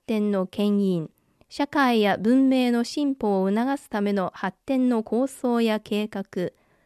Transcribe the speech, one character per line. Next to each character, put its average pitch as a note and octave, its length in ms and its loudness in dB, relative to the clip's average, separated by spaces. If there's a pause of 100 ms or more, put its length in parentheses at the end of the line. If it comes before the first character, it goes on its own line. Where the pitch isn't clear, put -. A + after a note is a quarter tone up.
展 G#3 240 0
の F#3+ 160 0
牽 G3+ 320 0
引、 F#3 320 0 (380)
社 - 160 -4
会 B3+ 360 2
や G3+ 160 2
文 C4 300 2
明 B3+ 240 2
の A#3+ 120 0
進 C#4 320 -4
歩 G3+ 260 0
を F#3+ 80 0
促 B3 280 0
す - 120 -20
た G#3 120 -4
め G3+ 120 0
の F#3+ 220 -2
発 - 300 -6
展 B3+ 240 2
の A#3 120 2
構 A3+ 240 -2
想 A#3+ 360 -2
や G#3+ 180 2
計 G#3 280 -4
画、 G3 440 -6 (340)